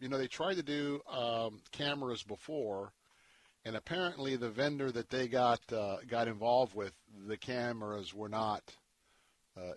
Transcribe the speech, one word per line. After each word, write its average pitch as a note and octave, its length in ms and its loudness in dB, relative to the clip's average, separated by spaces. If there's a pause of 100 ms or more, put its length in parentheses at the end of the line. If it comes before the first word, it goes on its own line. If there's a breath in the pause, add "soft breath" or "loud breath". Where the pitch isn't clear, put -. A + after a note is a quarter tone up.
you C3 80 -6
know, C3+ 80 2
they C3 100 2
tried F#3 300 0
to D#3+ 60 -2
do, C#3+ 460 0
um, A#2 520 0 (100)
cameras C#3+ 500 -2
before, G#2 680 -4 (720 soft breath)
and A2 140 -4
apparently E3 580 0
the A#2+ 140 -2
vendor C3+ 420 0
that A#2 180 -4
they B2+ 200 0
got, B2 320 6 (100)
uh, G2+ 260 0 (120)
got A#2 180 2
involved A#2 480 4
with, G2+ 180 -4 (320)
the G#2+ 120 -2
cameras A2 760 -4
were G#2 160 -6
not, G#2+ 340 0 (960 soft breath)
uh, F2+ 200 -6